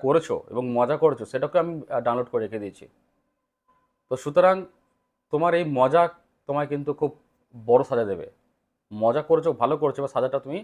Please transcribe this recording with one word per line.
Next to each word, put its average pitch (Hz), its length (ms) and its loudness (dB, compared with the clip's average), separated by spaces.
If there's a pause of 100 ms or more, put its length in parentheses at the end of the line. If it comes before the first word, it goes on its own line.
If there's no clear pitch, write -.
করেছো 143 300 2 (160)
এবং 123 120 -6 (140)
মজা 127 200 0
করেছো, 135 280 0
সেটাকে 147 340 -2
আমি, 165 140 -2 (160)
আহ, 127 160 -4
ডাউনলোড 120 260 -2
করে 113 140 -2
রেখে 107 180 -8
দিয়েছি। 95 220 -14 (1200)
তো 127 40 -6 (100)
সুতরাং 180 320 4 (760)
তোমার 165 220 2
এই 170 120 2 (140)
মজা 143 240 6 (440)
তোমায় 143 200 -2
কিন্তু 143 260 -4
খুব 147 180 -2 (580)
বড় 123 140 6
সাজা 120 280 0
দেবে। 85 160 -8 (640)
মজা 113 280 2
করেছো, - 320 2
ভালো 120 240 0
করেছো, 143 240 -2
বা 139 60 -2
সাজাটা 131 320 -2
তুমি 147 240 -10